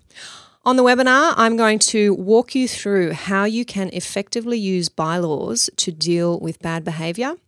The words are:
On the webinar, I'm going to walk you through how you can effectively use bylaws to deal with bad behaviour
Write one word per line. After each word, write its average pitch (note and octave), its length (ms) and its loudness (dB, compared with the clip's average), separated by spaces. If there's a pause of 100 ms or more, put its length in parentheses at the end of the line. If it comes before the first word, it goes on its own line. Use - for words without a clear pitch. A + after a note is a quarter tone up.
(640)
On B3+ 100 4
the B3+ 80 4
webinar, B3+ 540 4
I'm A3+ 200 4
going A3 220 2
to G#3 360 2
walk A3 420 2
you B3+ 100 0
through F#3+ 460 -2
how G3 320 -2
you A3+ 200 -2
can G3 260 -6
effectively A3+ 680 -6
use F#3 300 -2
bylaws D#3+ 880 -2
to - 160 -4
deal E3+ 480 0
with D#3+ 200 -8
bad E3 220 -6
behaviour E3+ 540 -6 (120)